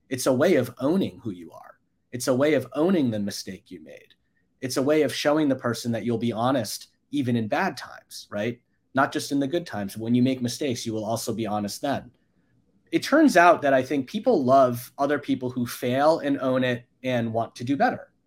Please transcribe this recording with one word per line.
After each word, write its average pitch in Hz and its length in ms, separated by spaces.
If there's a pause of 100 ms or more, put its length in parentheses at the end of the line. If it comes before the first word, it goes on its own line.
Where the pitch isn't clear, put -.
It's 131 180
a 139 60
way 156 240
of - 220
owning 147 440
who 110 80
you 87 220
are. - 260 (340)
It's 123 160
a 131 60
way 147 200
of 127 200
owning 156 360
the 107 80
mistake 101 520
you 87 120
made. - 320 (460)
It's 127 160
a 139 60
way 151 200
of 131 120
showing 151 340
the 131 80
person 117 360
that 113 120
you'll 117 140
be 117 140
honest 117 560 (220)
even 127 260
in 107 120
bad 160 280
times, - 540
right? 110 300 (340)
Not 135 180
just 143 200
in 139 80
the 127 80
good 170 180
times. 101 300
When 113 180
you 123 80
make 127 200
mistakes, 120 440
you 113 60
will 110 120
also 113 280
be 104 140
honest 104 360
then. 135 280 (800)
It 165 120
turns 277 340
out 170 260
that 139 120
I 131 80
think 139 260
people 208 360
love 123 540
other 143 200
people 127 320
who 123 160
fail 135 540
and 139 200
own 131 220
it 123 220 (180)
and 117 300
want 113 240
to 127 80
do 139 120
better. - 360 (140)